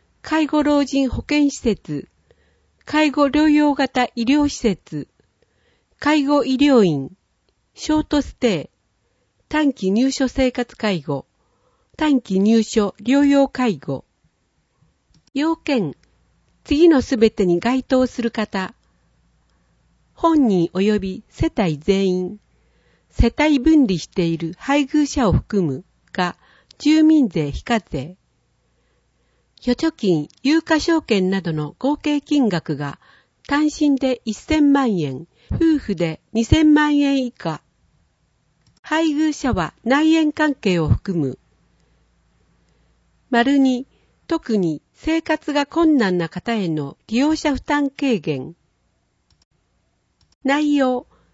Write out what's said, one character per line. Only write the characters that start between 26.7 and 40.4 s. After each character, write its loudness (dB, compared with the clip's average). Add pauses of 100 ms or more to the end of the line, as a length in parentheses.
住 4
民 4
税 -4
非 -8
課 -2
税。 -10 (1400)
預 -2
貯 -2
金、 -2 (140)
有 2
価 0
証 0
券 0
な -2
ど -4
の -6
合 -2
計 -2
金 0
額 -4
が -10 (480)
単 0 (120)
身 0
で -2
一 -6
千 2
万 2
円、 -6 (260)
夫 0
婦 -6
で -4 (120)
二 0
千 2
万 2
円 -2
以 -10
下。 -10 (1200)
配 -2
偶 0
者 -4
は -4
内 4
縁 2
関 -2